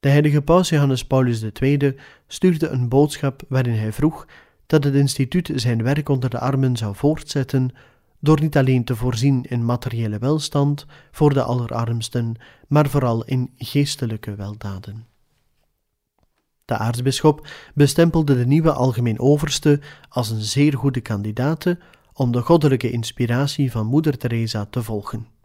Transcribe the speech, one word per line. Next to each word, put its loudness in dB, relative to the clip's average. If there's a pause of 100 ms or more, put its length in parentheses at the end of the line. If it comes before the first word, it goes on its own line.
De 0
heilige 4
paus 2
Johannes 0
Paulus 2
de -6
Tweede 0 (300)
stuurde 0
een -2
boodschap 0
waarin 0
hij -2
vroeg -2 (400)
dat 2
het 0
instituut 0
zijn -2
werk -2
onder 0
de -6
armen 0
zou -4
voortzetten -2 (500)
door 4
niet 0
alleen 2
te -4
voorzien 0
in -4
materiële -4
welstand -2 (240)
voor 2
de 0
allerarmsten, -4 (340)
maar 4
vooral 0
in -2
geestelijke -4
weldaden. -12 (1600)
De -6
aartsbisschop 0 (260)
bestempelde 4
de 0
nieuwe 4
algemeen 0
overste 2 (280)
als -4
een -4
zeer 0
goede -2
kandidaate -2 (340)
om -2
de 0
goddelijke 4
inspiratie -2
van -4
moeder 0
Teresa -4
te -4
volgen. -8 (180)